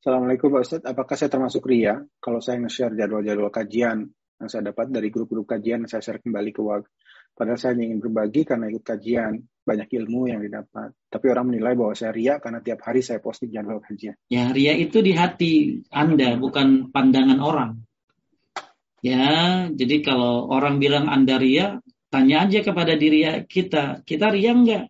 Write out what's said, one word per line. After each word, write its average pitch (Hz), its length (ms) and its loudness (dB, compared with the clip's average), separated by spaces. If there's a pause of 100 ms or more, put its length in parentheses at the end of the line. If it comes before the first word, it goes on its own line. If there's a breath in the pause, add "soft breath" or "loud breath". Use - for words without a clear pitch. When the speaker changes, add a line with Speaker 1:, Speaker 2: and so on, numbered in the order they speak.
Speaker 1:
Assalamualaikum 127 480 0
Pak 135 160 2
Ustadz, 160 240 -8
apakah 131 320 -6
saya 147 80 0
termasuk 131 400 -2
ria 110 320 2 (240)
kalau 117 160 -4
saya 123 240 -6
nge-share 113 320 -4
jadwal-jadwal 104 560 -2
kajian 110 560 -4 (320)
yang - 80 -12
saya 104 240 -8
dapat 117 160 -6
dari 113 240 -4
grup-grup 110 320 -6
kajian 113 400 -4
yang 107 60 -14
saya 110 100 -6
share 107 240 -12
kembali 104 260 -4
ke - 140 -10
wag. 104 240 -4 (420 soft breath)
Padahal 117 300 -4
saya 127 160 -2
ingin 113 240 -4
berbagi 110 420 -2
karena 117 300 -4
ikut 113 100 -8
kajian, 113 560 -4 (240)
banyak 107 300 -4
ilmu 120 400 -4
yang 107 80 -6
didapat. 107 560 -12 (160)
Tapi - 180 -4
orang 123 220 0
menilai 117 260 0
bahwa 107 160 0
saya 113 160 -6
ria 120 300 -2
karena 117 240 -10
tiap 113 180 -6
hari 123 220 0
saya 110 180 -6
posting 110 300 -10
jadwal 107 320 -8
kajian. 104 320 -14 (100)
Speaker 2:
Ya, 123 240 0
ria 139 240 2
itu 165 300 0
di 190 100 4
hati 165 760 0
Anda, 139 480 2
bukan 135 500 2
pandangan 131 480 4
orang. 127 460 -2 (1160)
Ya, 160 720 2
jadi 139 320 0
kalau 120 480 0
orang 139 240 2
bilang 143 320 2
Anda 131 320 4
ria, 165 400 2 (320)
tanya 135 320 4
aja 202 160 4
kepada 165 400 0
diri 156 240 4 (240)
kita, 156 560 -2
"Kita 185 240 0
ria 214 240 2
nggak?" 233 380 4